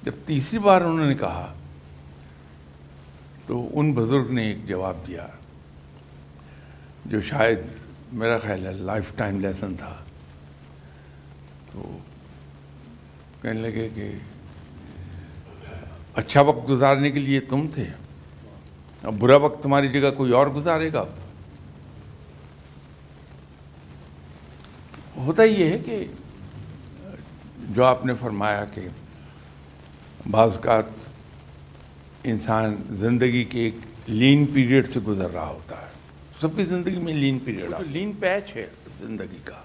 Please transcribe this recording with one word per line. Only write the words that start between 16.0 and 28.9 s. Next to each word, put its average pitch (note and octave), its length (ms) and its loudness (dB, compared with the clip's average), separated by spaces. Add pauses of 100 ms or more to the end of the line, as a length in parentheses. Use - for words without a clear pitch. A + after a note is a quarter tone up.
اچھا - 280 4
وقت B2 280 4
گزارنے C#3 420 4
کے C#3+ 80 -2
لیے C#3 200 2
تم C3+ 340 -2
تھے، A#2 120 -4 (1160)
اب A2 160 -6
برا B2 160 8
وقت D3 280 4
تمہاری C#3 240 4
جگہ C#3 240 2
کوئی C3+ 200 0
اور C3 160 6
گزارے D#3 460 -2
گا۔ A2 120 -2 (4000)
ہوتا D#3+ 280 4
یہ G3+ 260 6
ہے F#3+ 80 0
کہ G#3+ 280 -6 (1600)
جو A2 140 2
آپ B2+ 220 4
نے B2+ 80 0
فرمایا G#2 520 -2
کہ G#2 160 -12 (1500)